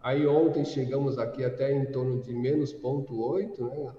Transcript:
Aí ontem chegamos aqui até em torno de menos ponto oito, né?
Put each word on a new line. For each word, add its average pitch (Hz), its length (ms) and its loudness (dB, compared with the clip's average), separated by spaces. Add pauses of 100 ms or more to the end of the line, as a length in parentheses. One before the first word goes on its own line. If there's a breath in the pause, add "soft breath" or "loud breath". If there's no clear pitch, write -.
Aí 143 240 2
ontem 151 360 4
chegamos 135 540 -2
aqui 120 260 -2
até 135 300 0
em 139 140 2
torno 127 340 -2
de 123 100 -10
menos 131 400 0
ponto 131 480 -4 (120)
oito, 196 340 -2
né? 131 340 -6